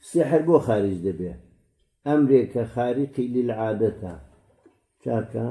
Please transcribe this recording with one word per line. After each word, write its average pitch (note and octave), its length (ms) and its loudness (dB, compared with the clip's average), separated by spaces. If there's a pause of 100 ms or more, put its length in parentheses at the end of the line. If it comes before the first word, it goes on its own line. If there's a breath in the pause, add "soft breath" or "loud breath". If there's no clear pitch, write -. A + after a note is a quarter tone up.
(120)
سحر D#3+ 360 2
بۆ E3+ 120 6
خارج G2+ 380 0 (100)
دەبێ؟ F2+ 260 -6 (720)
ئەمرێک C#3 480 4
کە A#2+ 100 -2 (100)
خارقی B2 600 -2
للعادەتە. A2 800 -2 (880)
چاکە؟ A2+ 480 -4